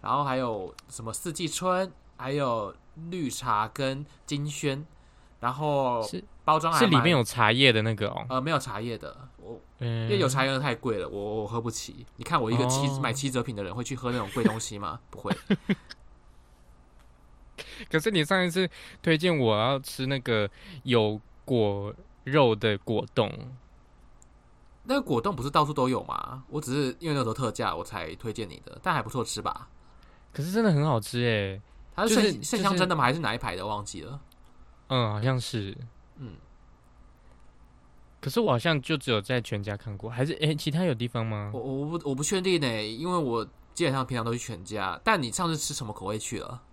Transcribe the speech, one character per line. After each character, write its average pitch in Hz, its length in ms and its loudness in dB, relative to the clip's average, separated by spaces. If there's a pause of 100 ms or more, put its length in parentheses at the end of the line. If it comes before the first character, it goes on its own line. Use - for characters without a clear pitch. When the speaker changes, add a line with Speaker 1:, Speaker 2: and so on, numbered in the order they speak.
Speaker 1:
然 110 120 -2
后 139 100 2
还 131 140 0
有 113 360 -4 (160)
什 - 160 -14
么 113 80 -8
四 165 200 -6
季 160 160 -4
春， 185 420 0 (260)
还 127 140 -8
有 120 420 0 (380)
绿 175 180 -2
茶 113 400 0
跟 135 360 -2 (220)
金 147 200 -2
萱， 143 380 -2 (560)
然 123 140 -2
后 139 480 2
Speaker 2:
是， 107 200 -6 (220)
Speaker 1:
包 156 140 6
装 165 140 2
还 - 80 6
蛮 226 100 8
Speaker 2:
是 156 60 8
里 120 60 6
面 170 140 6
有 123 60 6
茶 110 300 4
叶 131 200 8
的 110 100 4
那 110 120 2
个 101 160 0
哦？ - 180 -8
Speaker 1:
呃， 131 120 0
没 143 100 -2
有 156 80 2
茶 110 220 -6
叶 113 180 -6
的， 131 300 -14 (100)
我， 107 220 -14 (180)
Speaker 2:
嗯。 117 260 -2
Speaker 1:
因 113 60 -2
为 - 80 2
有 156 100 4
茶 135 160 2
叶 135 60 2
的 135 80 0
太 135 160 0
贵 110 240 -2
了， 82 100 -4
我， 104 340 -4
我 104 40 -6
喝 117 140 -4
不 117 100 -4
起。 - 340 -12 (120)
你 - 80 -12
看 160 160 0
我 113 100 0
一 113 60 2
个 127 100 4
七-， 135 220 2
Speaker 2:
哦。 135 120 -2
Speaker 1:
买 120 120 0
七 139 180 -2
折 123 120 0
品 117 120 -4
的 101 80 -6
人 92 120 -6
会 120 80 -6
去 131 120 -6
喝 120 160 -4
那 123 80 -2
种 101 160 -4
贵 120 100 0
东 107 140 4
西 110 200 -8
吗？ 95 280 -8
Speaker 2:
<laughs> - 40 -20
Speaker 1:
不 - 80 -16
会。 - 160 -2 (2500)
Speaker 2:
可 160 80 2
是 156 120 2
你 170 140 4
上 185 200 2
一 180 40 2
次 175 200 2 (340)
推 160 160 4
荐 170 180 4
我 113 200 6
要 127 220 4
吃 131 280 -6
那 135 140 0
个 110 280 2 (360)
有 107 360 4 (240)
果 104 500 0 (300)
肉 131 300 6
的 104 240 2
果 - 260 -2 (100)
冻。 107 160 2 (1500)
Speaker 1:
那 254 100 0
个 285 80 2
果 123 180 2
冻 196 140 0
不 120 80 -6
是 139 80 -2
到 151 140 4
处 147 80 -4
都 131 160 2
有 123 160 0
吗？ - 440 -8
我 147 120 -6
只 123 120 -4
是 135 260 0
因 165 100 -8
为 147 60 0
那 139 80 0
时 120 60 0
候 110 60 -2
特 120 180 -2
价 101 220 -2
我 87 100 -6
才 87 320 -8
推 110 160 -8
荐 104 160 -6
你 - 160 -14
的， - 180 -16
但 185 100 0
还 139 100 0
不 110 60 -6
错 120 140 -4
吃 - 180 -6
吧？ - 280 -6 (640)
Speaker 2:
可 143 100 -6
是 165 80 -4
真 220 140 2
的 202 80 6
很 147 140 4
好 135 120 4
吃 120 220 -2
耶。 101 400 0 (340)
Speaker 1:
它 196 120 2
是 220 80 4
盛-， 233 100 8
Speaker 2:
就 208 60 4
是， 127 120 -4
Speaker 1:
盛 214 200 -2
香 196 140 4
珍 180 120 4
的 175 80 2
吗？ 147 120 4
Speaker 2:
就 - 0 -
是 - 0 -
Speaker 1:
还 131 40 4
是 160 80 0
哪 117 140 0
一 120 40 -4
排 107 160 -4
的？ 92 120 -6
忘 104 180 -4
记 98 160 -10
了。 117 200 -10 (680)
Speaker 2:
嗯， 123 240 2
好 104 80 -2
像 127 180 2
是。 104 380 -4 (400)
Speaker 1:
嗯。 120 200 -12 (1800)
Speaker 2:
可 139 100 -4
是 233 100 0
我 202 100 2
好 123 80 4
像 156 220 2
就 151 160 -2
只 131 140 -4
有 110 100 4
在 123 200 -2
全 104 220 -4
家 104 140 -4
看 104 220 -10
过， 110 100 -8
还 120 160 0
是， 151 100 -2
诶， 156 200 0
其 151 160 -4
他 165 140 0
有 156 100 2
地 117 120 -4
方 113 200 -2
吗？ 104 260 -4
Speaker 1:
我， 123 80 -6
我 139 380 -4
不， 147 120 -4
我 135 40 0
不 131 80 -4
确 185 180 0
定 180 220 2
欸， 110 260 0
因 135 220 -4
为 180 80 2
我 117 260 0 (300)
基 180 100 0
本 139 80 2
上 131 140 0
平 123 100 -4
常 113 80 -2
都 117 80 0
去 120 60 -2
全 95 260 -10
家。 95 400 -4
但 208 180 4
你 120 80 -2
上 175 180 -2
次 160 80 0
吃 143 180 -6
什 135 100 -8
么 107 80 -8
口 92 140 -8
味 107 120 -2
去 107 200 -6
了？ - 240 -10 (100)